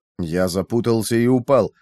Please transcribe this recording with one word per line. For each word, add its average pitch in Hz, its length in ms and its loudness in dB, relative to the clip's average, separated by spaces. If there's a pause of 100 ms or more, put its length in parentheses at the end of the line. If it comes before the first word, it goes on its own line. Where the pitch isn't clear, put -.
(180)
Я 90 300 -2
запутался 113 680 -2
и 120 100 2
упал. 123 560 2